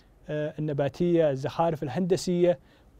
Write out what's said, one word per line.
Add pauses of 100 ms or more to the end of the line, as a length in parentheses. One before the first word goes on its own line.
(280)
آه،
النباتية،
الزخارف
الهندسية، (400)